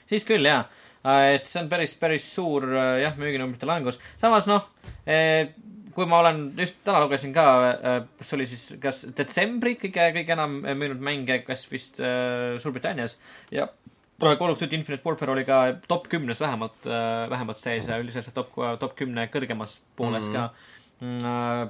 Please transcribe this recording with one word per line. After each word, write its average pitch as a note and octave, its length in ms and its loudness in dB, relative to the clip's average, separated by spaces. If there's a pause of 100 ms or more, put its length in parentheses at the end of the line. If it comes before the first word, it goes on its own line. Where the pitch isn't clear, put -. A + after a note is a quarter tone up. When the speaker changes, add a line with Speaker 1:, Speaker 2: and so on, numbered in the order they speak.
Speaker 1:
Siis G#3+ 180 -2
küll, G#3 180 2
jaa. C#3 220 4 (400)
Äh, C#3 320 6
et C3+ 100 -6
see - 140 -6
on E3 80 -6
päris, E3 260 -2
päris D#3 320 0
suur, D3+ 380 -2
äh, C3 380 2
jah, D3+ 120 0
müüginumbrite C3+ 540 -4
langus. D#3+ 320 -2 (160)
Samas, A3 320 4
noh, G3+ 160 4 (380)
äh, D#3+ 500 2 (400)
kui F3+ 140 -2
ma E3+ 140 6
olen, D#3+ 200 6 (140)
just F3 280 -4
täna F3 220 4
lugesin C#3 280 -2
ka, D#3+ 120 4 (240)
äh, B2 320 0 (160)
see - 200 -8
oli C3 100 -2
siis A#2+ 180 -10 (160)
kas C3 240 -4 (100)
detsembri A#3 640 0
kõige, F#3 340 2
kõige E3 220 -2
enam D3 300 -2
müünud C#3 340 -4
mänge, C3 460 -2
kas - 260 -8
vist, - 300 -10
äh, B2 580 -2
Suurbritannias. B2+ 560 -6 (380)
Ja - 160 -2 (500)
Call D#3+ 320 4
of C#3 80 -2
Duty D#3 160 -4
Infinite D3+ 300 -6
Warfare C#3+ 320 -2
oli C3 80 -2
ka C3+ 160 4 (260)
top - 220 -2
kümnes C3+ 320 -4
vähemalt, A#2+ 460 -4
äh, A2+ 440 -2
vähemalt B2 300 -6
sees A#2 260 -4
ja A#2 140 -4
üldiselt A#2+ 240 -8
see - 100 -16
top, B2+ 160 -6 (300)
top - 160 -6
kümne A#2 340 -4
kõrgemas A#2 480 -6 (160)
pooles A2+ 320 -2
Speaker 2:
Mhm. G#2 60 -6
Speaker 1:
ka. A#2 180 -4 (480)
Mm, B2 220 -8
äh, A#2+ 500 -2